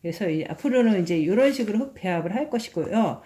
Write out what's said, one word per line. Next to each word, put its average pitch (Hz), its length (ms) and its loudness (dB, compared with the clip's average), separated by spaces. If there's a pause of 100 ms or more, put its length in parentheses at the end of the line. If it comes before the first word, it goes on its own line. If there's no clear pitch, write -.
그래서 170 260 -4
이 156 160 -2
앞으로는 233 560 2
이제 170 160 0
이런 208 340 4
식으로 226 280 -2
흙 269 160 -6
배합을 175 400 -4
할 294 160 -2
것이고요. 214 760 -2